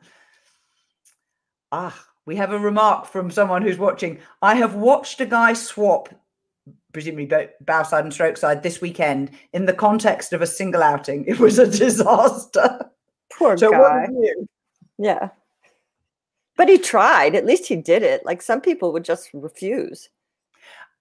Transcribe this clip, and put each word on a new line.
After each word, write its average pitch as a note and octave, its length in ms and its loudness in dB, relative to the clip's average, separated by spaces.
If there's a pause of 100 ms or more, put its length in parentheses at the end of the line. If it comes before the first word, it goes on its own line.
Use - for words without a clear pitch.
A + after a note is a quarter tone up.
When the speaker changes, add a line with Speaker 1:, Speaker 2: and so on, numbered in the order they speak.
(1700)
Speaker 1:
Ah, E3+ 320 -10 (200)
we D#3+ 100 -10
have G3 160 -4
a G#3 60 -4
remark G#3 480 0
from F3+ 240 -8
someone F#3+ 320 -2
who's F#3 160 -4
watching. F3+ 400 -4 (240)
"I G#3+ 140 4
have A3+ 180 0
watched C4 480 0
a - 20 -6
guy A#3 300 0
swap," G#3 560 -2 (840)
presumably D3+ 320 -10
bo-, D3+ 240 -2 (140)
bow D#3+ 200 0
side D#3 220 -2
and D3+ 80 -12
stroke D#3+ 240 -2
side, D3 260 -2
"this F3 200 -8
weekend D3 480 -4 (240)
in F#3 100 -4
the F#3 80 0
context G#3+ 640 0
of E3 80 -4
a E3+ 40 -2
single F3+ 360 -2
outing. C#3+ 440 0
It A#3 120 -4
was A3 200 4
a B3 80 8
<laughs> G#3 120 0
disaster." A#3+ 1120 2 (420)
Speaker 2:
Poor A3+ 240 2
Speaker 1:
So G#3+ 140 4
Speaker 2:
guy. G#3+ 80 4
Speaker 1:
what A#3+ 320 4
was B3+ 120 -8
you? F3+ 260 -4 (500)
Speaker 2:
Yeah. G3+ 320 -2 (1300)
But F4+ 100 4
he F#4+ 80 10
tried. E3+ 580 2
At F#3+ 120 0
least D4 200 0
he F3+ 100 -4
did E3+ 260 0
it. C3+ 240 0
Like, F3 160 -6
some A#3+ 180 -4
people D#4 320 -2
would E3 140 -6
just - 260 -6
refuse. F3 800 -12 (920)